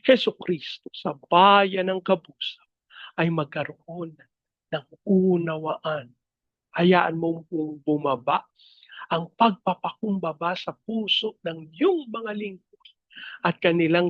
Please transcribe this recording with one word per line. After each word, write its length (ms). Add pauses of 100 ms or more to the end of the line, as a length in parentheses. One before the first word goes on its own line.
Heso 320
Kristo 600
sa 160 (160)
bayan 640
ng 80
Kabusa 640 (560)
ay 80
magkaroon 880 (560)
ng 140 (180)
unawaan. 1040 (640)
Hayaan 480
mo 240 (400)
bumaba 640 (640)
ang 240
pagpapakumbaba 1200
sa 160
puso 720
ng 320
iyong 320
mga 240
lingkod 560 (560)
at 160
kanilang 500